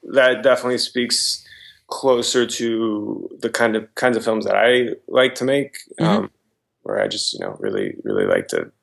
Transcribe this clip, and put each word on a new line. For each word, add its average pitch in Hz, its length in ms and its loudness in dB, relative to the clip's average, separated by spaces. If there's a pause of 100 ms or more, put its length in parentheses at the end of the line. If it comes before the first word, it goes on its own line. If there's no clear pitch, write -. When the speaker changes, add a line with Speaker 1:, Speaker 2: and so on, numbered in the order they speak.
(140)
Speaker 1:
that 127 300 4
definitely 123 360 2
speaks - 640 -2 (420)
closer 123 580 2
to 110 840 -2 (120)
the 117 80 -2
kind 113 260 0
of, 110 200 -6
kinds 123 220 0
of 110 60 -4
films 110 220 -2
that 98 100 0
I 120 400 2 (120)
like 127 280 2
to - 100 -6
make, 139 320 -2 (220)
Speaker 2:
Mm-hmm. 165 60 2
Speaker 1:
um, 208 260 0 (520)
where - 180 -2
I 50 60 2
just, - 260 -4
you - 60 -10
know, 50 200 -8
really, 50 440 -4
really 50 220 0
like 50 240 2
to 50 220 -4 (120)